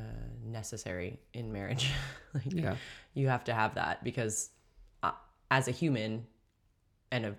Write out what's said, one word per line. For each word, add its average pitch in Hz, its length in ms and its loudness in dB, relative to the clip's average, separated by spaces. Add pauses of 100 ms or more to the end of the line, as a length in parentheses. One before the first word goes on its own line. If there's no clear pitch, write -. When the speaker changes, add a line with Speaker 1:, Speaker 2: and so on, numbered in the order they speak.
(440)
Speaker 1:
necessary 107 760 -4 (140)
in 117 200 -4
marriage. 113 420 0
<laughs> - 380 -6
Like, 139 200 -2
Speaker 2:
Yeah. - 220 2 (380)
Speaker 1:
you 139 140 4
have 127 180 2
to 120 80 2
have 110 220 4
that - 300 0
because, 113 460 0 (520)
uh, - 80 2 (400)
as 131 160 6
a 127 40 2
human 117 540 2 (840)
and 117 140 2
a 101 120 -2